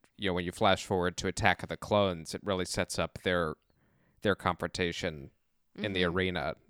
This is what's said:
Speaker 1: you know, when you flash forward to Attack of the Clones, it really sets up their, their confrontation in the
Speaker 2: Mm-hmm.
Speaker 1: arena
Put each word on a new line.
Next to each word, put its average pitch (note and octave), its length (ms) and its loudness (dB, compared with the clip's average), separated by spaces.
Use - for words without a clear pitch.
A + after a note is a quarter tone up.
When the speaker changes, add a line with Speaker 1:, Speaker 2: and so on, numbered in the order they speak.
Speaker 1:
you G2 140 -2
know, F2 40 0
when F2+ 100 0
you F2 80 -4
flash F#2+ 320 2
forward F2+ 340 0
to - 100 -2
Attack F#2 340 2
of F2+ 60 -8
the E2 80 -6
Clones, F#2+ 580 0
it F#2+ 100 -8
really F#2 200 0
sets - 340 -4
up E2+ 260 -2
their, F2 300 0
their G2 120 4
confrontation E2+ 960 -4
in A2 160 -4
the F#2 100 2
Speaker 2:
Mm-hmm. E2+ 140 2
Speaker 1:
arena F2 380 -2